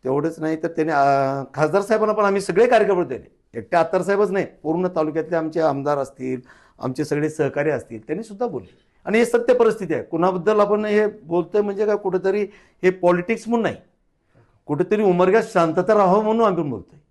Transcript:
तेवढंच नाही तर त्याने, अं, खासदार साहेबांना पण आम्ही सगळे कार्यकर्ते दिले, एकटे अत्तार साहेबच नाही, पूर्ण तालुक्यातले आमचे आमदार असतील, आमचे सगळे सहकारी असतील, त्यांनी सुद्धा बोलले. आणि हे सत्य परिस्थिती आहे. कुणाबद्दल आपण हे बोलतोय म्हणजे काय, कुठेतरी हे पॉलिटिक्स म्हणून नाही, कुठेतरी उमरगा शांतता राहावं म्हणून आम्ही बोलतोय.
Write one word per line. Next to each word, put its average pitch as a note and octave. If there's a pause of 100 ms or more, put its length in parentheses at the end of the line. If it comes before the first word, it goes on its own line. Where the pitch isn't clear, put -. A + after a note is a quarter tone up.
तेवढंच D#3
नाही D#3
तर D#3+
त्याने, E3
अं, C#3 (100)
खासदार D#3
साहेबांना G#3
पण G#3
आम्ही G3
सगळे F#3+
कार्यकर्ते G3+
दिले, -
एकटे C#3
अत्तार E3
साहेबच G3
नाही, F#3+ (180)
पूर्ण E3+
तालुक्यातले D#3
आमचे D#3+
आमदार D3
असतील, B2+ (380)
आमचे C3
सगळे D3
सहकारी D3
असतील, A#2+
त्यांनी F3
सुद्धा G#3+
बोलले. A#2+ (280)
आणि G#3
हे A#3
सत्य A#3
परिस्थिती A3
आहे. A#2
कुणाबद्दल F3+
आपण G#3
हे G#3
बोलतोय F3
म्हणजे G#3
काय, G#3
कुठेतरी F#3+ (360)
हे F3+
पॉलिटिक्स F3+
म्हणून A#3
नाही, B2+ (920)
कुठेतरी F#3
उमरगा F#3
शांतता F3+
राहावं G3+
म्हणून A3
आम्ही F3
बोलतोय. A#2+ (100)